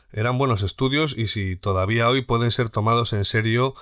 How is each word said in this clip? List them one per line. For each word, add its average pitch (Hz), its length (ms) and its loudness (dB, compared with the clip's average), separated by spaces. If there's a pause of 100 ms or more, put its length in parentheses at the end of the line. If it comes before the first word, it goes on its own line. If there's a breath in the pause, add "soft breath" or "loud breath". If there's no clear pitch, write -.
(120 soft breath)
eran 120 260 -2
buenos 127 240 2
estudios 139 560 -2
y 113 80 -2
si 95 300 -4
todavía 101 520 0
hoy 131 140 2
pueden 117 300 0
ser 117 180 0
tomados 113 440 0
en 101 120 0
serio, 117 560 0